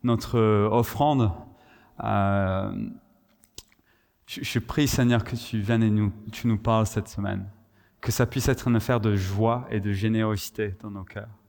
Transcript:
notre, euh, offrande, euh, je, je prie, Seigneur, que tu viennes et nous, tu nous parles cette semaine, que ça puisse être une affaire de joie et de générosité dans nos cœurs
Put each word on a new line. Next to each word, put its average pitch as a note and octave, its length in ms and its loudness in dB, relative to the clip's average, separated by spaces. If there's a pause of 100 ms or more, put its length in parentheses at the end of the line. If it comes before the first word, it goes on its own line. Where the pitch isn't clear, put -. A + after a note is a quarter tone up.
notre, A#2+ 360 0
euh, G#2+ 320 4
offrande, A#2+ 640 2 (680)
euh, G2 840 0 (1400)
je, - 160 -10
je - 160 -2
prie, D3 300 0
Seigneur, A#2+ 360 2
que - 120 -6
tu - 220 -4
viennes A2+ 260 2
et A2 60 4
nous, G#2 220 2 (200)
tu - 160 -4
nous A2 100 2
parles A2 280 2
cette G2+ 220 -4
semaine, G2 400 -6 (540)
que A#2+ 100 -2
ça A#2+ 140 2
puisse B2+ 220 -2
être B2+ 200 0
une A#2 80 4
affaire A#2 240 0
de G#2+ 160 2
joie A2 540 0
et A2 100 -2
de G2+ 120 -2
générosité A2 880 -2
dans G#2+ 100 -12
nos G2 140 -12
cœurs G#2 240 -14 (200)